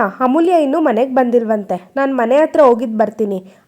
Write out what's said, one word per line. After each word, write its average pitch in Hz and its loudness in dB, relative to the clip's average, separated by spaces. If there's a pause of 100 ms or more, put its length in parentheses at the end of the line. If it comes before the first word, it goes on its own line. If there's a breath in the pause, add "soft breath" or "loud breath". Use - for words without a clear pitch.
(200)
ಅಮೂಲ್ಯ 320 2
ಇನ್ನೂ 285 -2
ಮನೆಗ್ 262 0
ಬಂದಿಲ್ವಂತೆ. 220 -2
ನಾನ್ 277 -2
ಮನೆ 240 0
ಹತ್ರ 311 0
ಹೋಗಿದ್ 240 2
ಬರ್ತೀನಿ. 202 -4 (240 soft breath)